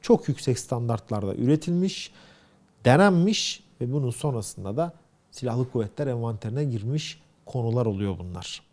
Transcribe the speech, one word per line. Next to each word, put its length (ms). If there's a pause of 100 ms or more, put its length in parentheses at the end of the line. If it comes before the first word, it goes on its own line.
çok 260
yüksek 320
standartlarda 760
üretilmiş, 760 (720)
denenmiş 760 (180)
ve 120
bunun 160
sonrasında 680
da 160 (380)
silahlı 400
kuvvetler 360
envanterine 560
girmiş 580 (240)
konular 400
oluyor 340
bunlar. 420 (120)